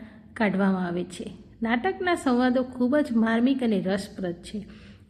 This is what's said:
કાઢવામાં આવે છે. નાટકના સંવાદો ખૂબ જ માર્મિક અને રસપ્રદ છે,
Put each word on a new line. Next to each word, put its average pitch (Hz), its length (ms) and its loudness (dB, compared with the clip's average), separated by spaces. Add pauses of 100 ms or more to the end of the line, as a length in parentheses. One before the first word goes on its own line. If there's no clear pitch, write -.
(340)
કાઢવામાં 190 520 2
આવે 175 180 -4
છે. - 280 -12 (300)
નાટકના 359 520 0
સંવાદો 254 480 2
ખૂબ 254 340 0
જ 285 160 2
માર્મિક 233 500 2
અને 214 180 2
રસપ્રદ 185 540 -4
છે, - 320 -12 (440)